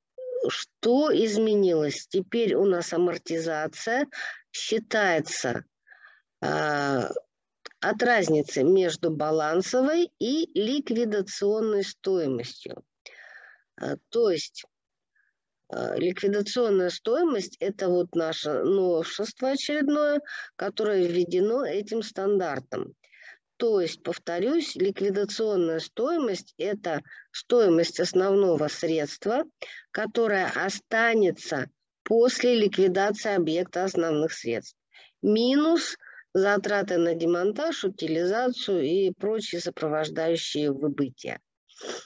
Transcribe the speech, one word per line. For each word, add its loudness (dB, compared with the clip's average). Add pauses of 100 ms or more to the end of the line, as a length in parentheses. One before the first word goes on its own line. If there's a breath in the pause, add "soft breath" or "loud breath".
(480)
что 0
изменилось? 2
Теперь 0
у 2
нас 0
амортизация -2 (440 loud breath)
считается, -2 (760 loud breath)
а, 0 (680)
от 0
разницы 2
между 4
балансовой 0
и -2
ликвидационной -2
стоимостью. -4 (920 loud breath)
А, -6 (120)
то 2
есть, -6 (1080)
а, -4
ликвидационная 0
стоимость — -2
это -4
вот 0
наше -2
новшество -2
очередное, 0 (340 loud breath)
которое -2
введено 0
этим -4
стандартом. -4 (640 loud breath)
То 2
есть, -4
повторюсь, -2
ликвидационная 0
стоимость — -2
это -4 (320 loud breath)
стоимость 4
основного 4
средства, -2 (480 loud breath)
которая 0
останется 0 (340)
после 4
ликвидации 2
объекта 0
основных 0
средств, -6 (440 loud breath)
минус 2 (360 loud breath)
затраты 2
на 2
демонтаж, -2
утилизацию -2
и 2
прочие -4
сопровождающие -2
выбытия. -4 (640 loud breath)